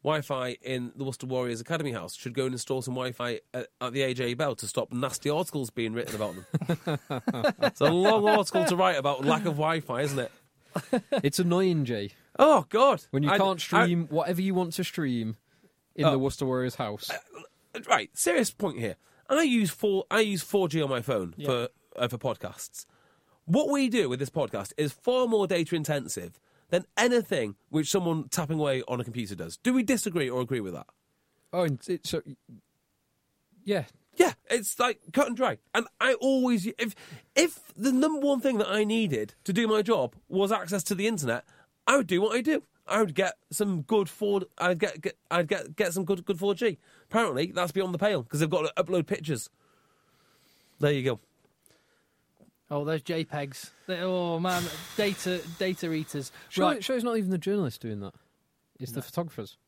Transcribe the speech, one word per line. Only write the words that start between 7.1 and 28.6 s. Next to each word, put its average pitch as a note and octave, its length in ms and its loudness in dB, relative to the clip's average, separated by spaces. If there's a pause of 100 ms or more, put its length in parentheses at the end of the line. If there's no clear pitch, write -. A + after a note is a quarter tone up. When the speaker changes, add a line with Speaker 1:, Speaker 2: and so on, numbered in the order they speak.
Speaker 1:
<laughs> - 80 -4
It's C4+ 200 0
a D3+ 100 6
long G3+ 360 4
article G3+ 380 4
to F3 100 2
write F3+ 220 4
about C#3 280 0
lack D#3 200 4
of E3 120 0
Wi-Fi, D3+ 440 0
isn't C#3 180 -2
it? A#2+ 120 -4 (800)
Speaker 2:
<laughs> A#3+ 120 0
It's C#3+ 140 2
annoying, F3 480 2
Jay. G#2 260 -4 (280)
Speaker 1:
Oh, C4+ 300 8
God. A#3+ 420 4
Speaker 2:
When C#3 100 2
you D3 80 4
Speaker 1:
I, G3+ 80 4
Speaker 2:
can't F#3+ 220 2
Speaker 1:
I - 20 -6
Speaker 2:
stream F3 480 4
whatever E3+ 320 0
you F#3+ 140 0
want F3+ 180 0
to F#3 100 -4
stream A#2+ 520 -2 (600)
in D3+ 100 0
Speaker 1:
Oh. D#3 60 6
Speaker 2:
the C#3 80 2
Worcester C3+ 280 -2
Warriors B2+ 280 -2
house. G#2+ 360 -6
Speaker 1:
Uh, - 760 -14
right, C#3 300 2
serious E4+ 320 2
point - 300 -6
here. G#2+ 160 -4 (340)
I D4+ 140 4
use A#3 260 4
four, G3 420 -2
I A3+ 100 2
use G3+ 220 0
four F#3+ 240 0
G D#3 140 0
on C#3 80 0
my B2 120 -2
phone G2+ 360 -2
Speaker 3:
Yeah. D3 100 -6
Speaker 1:
for, B2 200 0 (280)
uh, B2 140 0
for A#2+ 80 -6
podcasts. - 680 -8 (600)
What C#4 240 4
we C#4 200 2
do G#3 200 2
with B2+ 100 -2
this C3+ 100 -4
podcast A2 480 -4
is D3 140 0
far B3+ 340 0
more G#3+ 220 2
data E3+ 280 0
intensive C#3+ 600 -4 (320)
than F#3 160 0 (120)
anything G3+ 580 2 (140)
which D3+ 200 0
someone E3 400 0
tapping D#3 300 -2
away C3+ 300 0